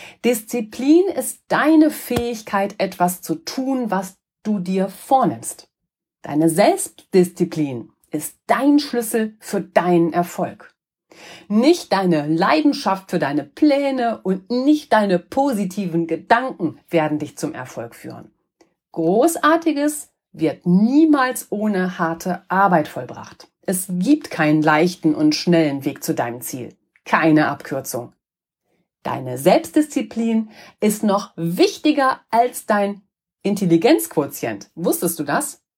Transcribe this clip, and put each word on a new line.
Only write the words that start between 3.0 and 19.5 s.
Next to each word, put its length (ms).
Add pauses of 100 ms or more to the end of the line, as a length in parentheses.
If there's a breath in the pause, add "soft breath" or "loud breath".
zu 140
tun, 540
was 280 (240)
du 160
dir 300
vornimmst. 800 (540)
Deine 260
Selbstdisziplin 1400 (200)
ist 260 (100)
dein 320
Schlüssel 600
für 220
deinen 540
Erfolg. 600 (720 loud breath)
Nicht 440
deine 340
Leidenschaft 840
für 80
deine 260
Pläne 800
und 280
nicht 440
deine 240
positiven 880
Gedanken 720 (100)
werden 300
dich 180
zum 160
Erfolg 420
führen. 380 (600)
Großartiges 1160 (240)